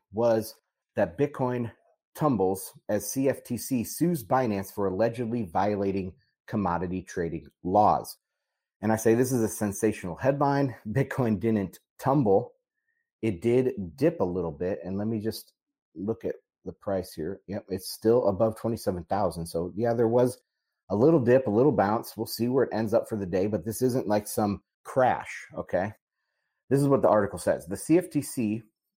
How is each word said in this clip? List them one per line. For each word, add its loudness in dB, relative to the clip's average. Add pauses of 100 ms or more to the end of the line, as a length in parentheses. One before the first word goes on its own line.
(140)
was 2 (400)
that 0
Bitcoin -2 (440)
tumbles 0 (180)
as -2
C -2
F -2
T -6
C -2
sues -2
Binance 0
for -2
allegedly -2
violating -2 (340)
commodity -2
trading -6 (160)
laws. 2 (640)
And 0
I 2
say 4
this 2
is 2
a 2
sensational -4
headline. 0 (160)
Bitcoin 0
didn't -2 (200)
tumble. 2 (680)
It -2
did 2 (240)
dip 2
a 0
little -2
bit. -4
And -6
let -4
me -2
just -6 (440)
look -6
at -4 (280)
the -12
price -6
here. -8
Yep, -8
it's -8
still 2
above 0
twenty-seven -4
thousand. -2
So -4
yeah, 0
there 2
was 2 (500)
a -2
little 6
dip, 4
a 0
little 6
bounce. 0
We'll -6
see -2
where 2
it -4
ends -2
up 2
for -4
the -4
day, 0
but -4
this -6
isn't, 0
like, 0
some -2 (240)
crash, 0 (120)
okay? -2 (800)
This 2
is 2
what 4
the 6
article 2
says. -2
The -8
C 2
F 0
T -2
C -4 (340)